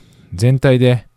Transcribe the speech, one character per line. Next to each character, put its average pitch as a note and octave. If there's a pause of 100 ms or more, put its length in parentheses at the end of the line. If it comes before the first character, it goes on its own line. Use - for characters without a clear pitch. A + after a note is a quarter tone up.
(340)
全 B2
体 B2+
で B2